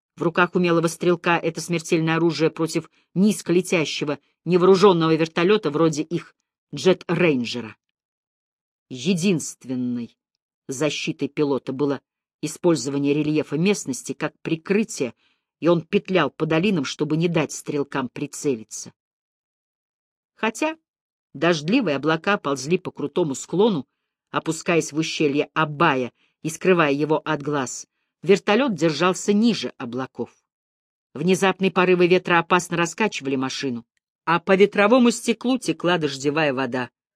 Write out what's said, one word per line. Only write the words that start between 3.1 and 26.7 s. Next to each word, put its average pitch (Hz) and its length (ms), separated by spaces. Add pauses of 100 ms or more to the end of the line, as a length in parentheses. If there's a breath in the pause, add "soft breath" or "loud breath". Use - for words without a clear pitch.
низколетящего, 175 1040 (260)
невооруженного 175 680
вертолета 170 560
вроде 156 320
их - 320 (400)
Джет 175 320
Рейнджера. 120 680 (1120)
Единственной 127 1300 (500)
защитой 143 600
пилота 139 440
было 139 280 (420)
использование 143 720
рельефа 151 420
местности 165 560
как - 280
прикрытие, 165 720 (440)
и 147 100
он 170 140
петлял 180 480
по - 160
долинам, 160 380
чтобы 151 320
не 170 120
дать 160 240
стрелкам 135 560
прицелиться. - 840 (1400)
Хотя 311 400 (580)
дождливые 165 600
облака 160 420
ползли 143 400
по 139 120
крутому 147 440
склону, 175 520 (440)
опускаясь 156 640
в 143 40
ущелье 147 580
Абая 147 580 (300)
и 156 60
скрывая 165 440